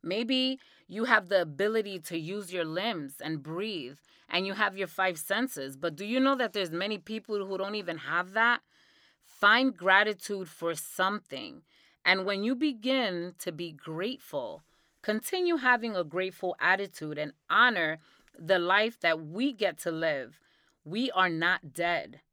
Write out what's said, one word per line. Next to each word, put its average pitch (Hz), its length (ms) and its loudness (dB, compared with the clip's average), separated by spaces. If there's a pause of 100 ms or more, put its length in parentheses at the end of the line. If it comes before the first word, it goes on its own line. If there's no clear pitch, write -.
Maybe 262 560 0 (280)
you 214 180 -4
have 190 240 2
the 190 120 6
ability 196 580 0
to 170 180 -8
use 180 340 -6
your 175 140 -2
limbs 160 560 -4
and 151 220 -6
breathe, 160 560 -8 (300)
and 185 160 0
you 196 80 -4
have 196 240 0
your 190 100 -2
five 185 300 0
senses. 151 600 -2
But 156 180 -2
do 185 100 -8
you 240 140 0
know 269 160 4
that 233 180 -2
there's 185 180 -2
many 196 260 -4
people 208 480 -6
who 190 120 -4
don't 196 180 -4
even 170 240 -4
have 170 340 -4
that? 233 280 2 (600)
Find 233 520 4
gratitude 190 760 4
for 165 260 -4
something. 185 880 -4 (420)
And 190 220 4
when 202 180 0
you 247 120 2
begin 226 840 -2
to 180 120 -6
be 165 200 -8
grateful, 151 920 -8 (380)
continue 339 560 -2
having 240 380 0
a 180 80 0
grateful 180 560 -4
attitude 175 580 0
and 151 160 -6 (160)
honor 175 500 4 (380)
the 175 220 2
life 202 420 2
that 160 240 2
we 226 280 -2
get 190 260 -2
to 175 120 -4
live. 156 480 -2 (440)
We 226 280 -2
are 185 180 2
not 165 440 0
dead. 170 480 -2 (120)